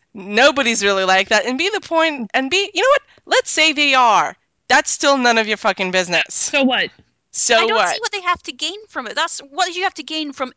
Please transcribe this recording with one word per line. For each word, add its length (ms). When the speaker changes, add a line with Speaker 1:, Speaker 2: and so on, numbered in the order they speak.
Speaker 1:
nobody's 720
really 180
like 280
that, 140
and 140
B, 160
the 60
point, 540
and 180
B, 200
you 80
know 100
what? 120
Let's 240
say 220
they 220
are. 420
That's 240
still 260
none 200
of 100
your 80
fucking 340
business. 320
Speaker 2:
So 300
what? 280
Speaker 1:
So 240
Speaker 3:
I 100
don't 80
Speaker 1:
what? 140
Speaker 3:
see 120
what 120
they 100
have 220
to 80
gain 340
from 220
it. 80
That's, 240
what 260
do 100
you 60
have 120
to 100
gain 280
from 240